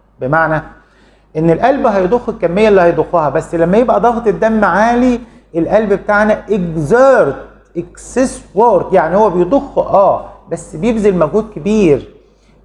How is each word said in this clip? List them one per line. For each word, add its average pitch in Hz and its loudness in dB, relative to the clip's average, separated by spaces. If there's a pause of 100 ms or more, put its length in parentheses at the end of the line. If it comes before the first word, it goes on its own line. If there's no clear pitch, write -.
(200)
بمعنى 156 -2 (760)
إن 165 0
القلب 247 0
هيضخ 202 0
الكمية 175 0
اللي 196 4
هيضخها، 165 0
بس 156 -4
لما 170 0
يبقى 226 2
ضغط 226 0
الدم 220 0
عالي 233 0 (360)
القلب 196 0
بتاعنا 208 0
exert 180 2 (440)
excess - -6
work، 208 2
يعني 170 2
هو 214 4
بيضخ 180 -2
آه، 139 0 (220)
بس - -12
بيبذل 208 0
مجهود 170 -2
كبير، 160 0 (500)